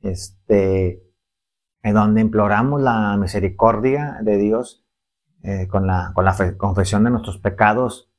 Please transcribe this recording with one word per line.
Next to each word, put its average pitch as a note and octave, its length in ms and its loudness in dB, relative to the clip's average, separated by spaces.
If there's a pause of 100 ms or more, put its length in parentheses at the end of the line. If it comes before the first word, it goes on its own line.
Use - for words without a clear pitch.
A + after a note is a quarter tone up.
este, F#2+ 1040 -2 (760)
en G#2 120 -2
donde G#2+ 280 4
imploramos A2 580 0
la A2 360 0
misericordia G#2+ 1040 0
de G#2 160 2
Dios, A2 460 -2 (580)
eh, F#2+ 260 -4
con F#2+ 180 0
la, F#2 280 -2
con F#2 100 0
la F#2+ 80 4
fe-, F#2+ 240 -2
confesión G2+ 480 0
de A#2+ 60 2
nuestros A2 280 -4
pecados G#2+ 800 -2